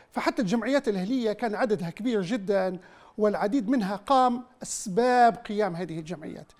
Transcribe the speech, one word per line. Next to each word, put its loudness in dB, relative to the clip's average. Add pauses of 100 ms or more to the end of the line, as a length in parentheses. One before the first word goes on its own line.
(100)
فحتى -2
الجمعيات 0
الأهلية 0
كان -4
عددها -2
كبير -2
جدا، -2 (400)
والعديد 0
منها 0
قام 2 (200)
أسباب 4
قيام -4
هذه -6
الجمعيات. -12